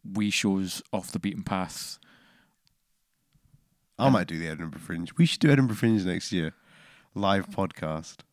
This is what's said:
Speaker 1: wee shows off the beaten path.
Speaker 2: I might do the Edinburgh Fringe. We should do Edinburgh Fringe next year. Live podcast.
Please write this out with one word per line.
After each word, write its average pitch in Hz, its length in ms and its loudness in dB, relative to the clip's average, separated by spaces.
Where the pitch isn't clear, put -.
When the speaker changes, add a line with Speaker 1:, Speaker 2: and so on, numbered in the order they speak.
Speaker 1:
wee 104 200 -2
shows 95 520 -2
off 98 200 -6
the 101 60 -4
beaten 95 240 -6
path. - 560 -6
Speaker 2:
I 127 100 4
might 98 180 4
do 80 120 -6
the 82 100 -4
Edinburgh 78 320 -8
Fringe. 85 360 -8
We 170 100 6
should - 140 0
do 147 100 6
Edinburgh 131 260 4
Fringe 110 280 4
next 90 280 -2
year. 82 200 0
Live 98 360 2
podcast. 82 640 -4